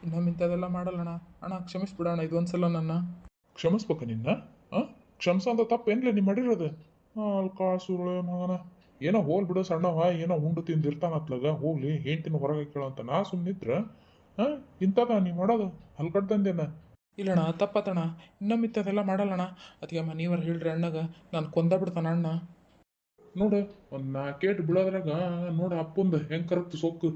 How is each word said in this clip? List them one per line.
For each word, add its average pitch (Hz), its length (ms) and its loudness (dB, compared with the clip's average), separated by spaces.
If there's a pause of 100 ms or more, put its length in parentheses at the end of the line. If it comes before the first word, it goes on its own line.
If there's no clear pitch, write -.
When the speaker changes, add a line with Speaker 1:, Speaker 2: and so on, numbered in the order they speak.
Speaker 1:
ಇನ್ನೊಮ್ಮೆ 170 260 0
ಇಂಥದ್ದೆಲ್ಲ 175 360 0
ಮಾಡಲ್ಲಣ್ಣ. 180 420 -4 (340)
ಅಣ್ಣ, 185 120 -6
ಕ್ಷಮಿಸ್ಬಿಡಣ್ಣ 180 640 -4
ಇದೊಂದ್ಸಲ 175 460 0
ನನ್ನ. 160 240 0 (640)
Speaker 2:
ಕ್ಷಮಿಸ್ಬೇಕ 190 480 0
ನಿನ್ನ? 113 240 -4 (500)
ಆ? 226 60 2 (360)
ಕ್ಷಮ್ಸ 190 320 2
ಅಂತ 233 100 2
ತಪ್ಪೇನ್ಲೆ 233 520 2
ನೀ 208 80 4
ಮಾಡಿರೋದು? 202 440 2
ಆ, 202 720 -4
ಅಲ್ಲಿ 190 100 0
ಕಾಸು 185 460 -2
ಉರುಳೆ 180 260 -2
ಮಗನ. 180 380 -2 (440)
ಏನೋ 190 200 4
ಹೋಲ್ 175 240 2
ಬಿಡು 180 160 0
ಸಣ್ಣವ, 170 500 2
ಏನೋ 170 220 0
ಉಂಡು 160 280 0
ತಿಂದಿರ್ತಾನ 160 500 0
ಅತ್ಲಾಗ. 139 340 -2
ಹೋಗ್ಲಿ, 151 520 0
ಹೆಂಡ್ತಿನ 156 380 -2
ಹೊರಗೆ 147 280 0
ಕೇಳೋ 143 220 -6
ಅಂತ 131 140 -10
ನಾ 131 220 0
ಸುಮ್ನಿದ್ರ, 180 520 -2 (640)
ಆ? 202 40 2 (400)
ಇಂಥದ 208 400 4
ನೀ 180 100 0
ಮಾಡೋದು? 190 360 2 (300)
ಹಲ್ಕಟ್ 190 320 0
ದಂಧೆನ? 196 300 2 (580)
Speaker 1:
ಇಲ್ಲಣ್ಣ, 180 320 2
ತಪ್ಪಾತಣ್ಣ. 202 480 0 (420)
ಇನ್ನೊಮ್ಮೆ 226 260 2
ಇಂಥದ್ದೆಲ್ಲ 208 360 0
ಮಾಡಲ್ಲಣ್ಣ. 190 400 0
ಅದಕ್ಕೆ 175 560 -8
ಅಮ್ಮ 160 140 -2
ನೀವರ 170 280 0
ಹೇಳ್ರಿ 165 300 -2
ಅಣ್ಣಗ, 165 260 0 (360)
ನಾನ್ 156 200 -2
ಕೊಂದ 175 200 4
ಬಿಡ್ತಾನ 175 360 0
ಅಣ್ಣ. 170 180 2 (1080)
Speaker 2:
ನೋಡು, 202 240 4 (340)
ಒಂದ್ 135 200 -6
ನಾಲ್ಕೇಟ್ 143 480 0
ಬೀಳೋದ್ರಾಗ 180 500 2 (420)
ನೋಡು 175 240 0
ಅಪ್ಪಂದು 165 420 2
ಹೆಂಗ್ 165 300 -4
ಕರಕ್ತು 175 300 -2
ಸೊಕ್ಕು. 165 380 0